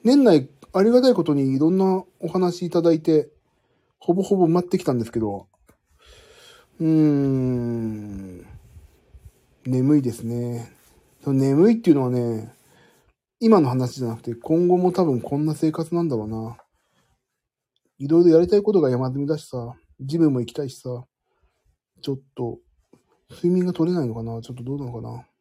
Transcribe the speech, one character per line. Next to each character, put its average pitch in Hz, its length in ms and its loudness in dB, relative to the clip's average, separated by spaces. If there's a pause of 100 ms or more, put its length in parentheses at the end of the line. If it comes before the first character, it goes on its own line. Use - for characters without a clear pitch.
年 269 180 6
内 160 260 4 (240)
あ 190 120 0
り 226 60 4
が 247 120 6
た 262 60 4
い 240 60 4
こ 170 100 0
と 156 100 0
に 135 220 0
い - 20 -2
ろ 156 120 2
ん 185 60 0
な 190 280 0 (160)
お 170 80 -8
話 180 380 -2
い 160 40 -6
た 170 120 0
だ 170 100 4
い 156 100 0
て、 156 260 2 (720)
ほ - 160 0
ぼ 196 80 0
ほ 196 140 0
ぼ 180 100 4
埋 - 20 2
ま 175 120 2
っ - 20 -6
て 180 160 -4
き - 60 -6
た 135 100 -2
ん 120 60 -2
で 110 40 -4
す - 60 -12
け - 80 -6
ど、 101 300 -6 (1300)
う 165 60 -4
ー - 20 0
ん、 120 1600 -2 (1200)
眠 127 300 2
い 143 60 2
で 120 100 -4
す - 100 -14
ね。 120 500 -8 (520)
そ 139 80 -2
の 135 80 2
眠 147 320 4
い 226 60 0
っ - 20 -8
て 180 100 0
い 143 40 8
う - 20 4
の 135 80 0
は 127 60 -2
ね、 117 440 -4 (840)
今 220 200 6
の 139 80 2
話 127 280 -2
じ 127 80 -6
ゃ 117 60 -4
な 113 40 -6
く - 80 -14
て、 113 140 -10
今 175 320 0
後 180 80 4
も 180 160 2
多 180 120 0
分 131 160 0
こ - 160 -6
ん 151 100 -2
な 156 100 -4
生 156 160 0
活 160 240 -8
な 170 80 -2
ん 165 40 -2
だ 135 60 -4
ろ 107 120 -6
う - 20 -10
な。 113 300 -10 (1400)
い 139 80 -8
ろ 165 140 4
い 175 40 6
ろ 175 120 8
や 165 40 8
り 175 60 2
た 208 100 2
い 202 60 2
こ 208 100 -2
と 190 80 4
が 139 80 2
山 127 200 -2
積 131 100 -6
み 143 80 -4
だ 151 100 -2
し - 120 -16
さ、 123 260 -12 (240)
ジ 143 220 -6
ム 156 100 4
も 127 80 -2
行 120 100 -4
き - 60 -20
た 151 80 -6
い 131 80 -8
し - 80 -20
さ、 123 260 -12 (1000)
ち - 60 -8
ょ 139 40 -4
っ 135 80 -8 (160)
と、 117 240 -10 (680)
睡 175 220 -2
眠 180 140 0
が 180 60 -4
取 165 180 -2
れ 180 80 -2
な 147 60 -2
い - 20 -4
の 113 80 -6
か 113 80 -10
な？ 113 200 -10
ち - 80 -20
ょ - 20 -12
っ 123 40 -14
と 127 60 -16
ど 135 140 -8
う - 20 -10
な 139 60 -10
の 120 80 -12
か 120 80 -12
な？ 120 260 -14 (140)